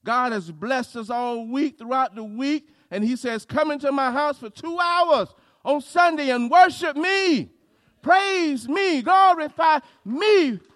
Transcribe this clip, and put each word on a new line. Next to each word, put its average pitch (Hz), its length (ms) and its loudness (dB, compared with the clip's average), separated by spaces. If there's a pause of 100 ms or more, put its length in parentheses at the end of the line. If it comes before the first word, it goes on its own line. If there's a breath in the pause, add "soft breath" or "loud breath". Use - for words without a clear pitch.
God 247 280 -2
has 175 200 -8
blessed 233 460 -6
us 220 120 -12
all 240 380 -6
week, 269 300 -4
throughout 240 380 -4
the 220 80 -12
week, 269 460 -6 (220 soft breath)
and 202 120 -4
he 240 120 -2
says, 233 300 -6
"Come 302 260 -2
into 277 200 -4
my 269 200 0
house 285 280 -2
for 226 100 -14
two 339 300 -10
hours 339 500 2 (340 soft breath)
on 285 160 0
Sunday 311 520 0
and 240 180 -2
worship 339 480 4
me. 349 540 0 (500)
Praise 339 680 0
me, 339 340 0
glorify 320 760 2 (240 soft breath)
me 302 560 2 (160)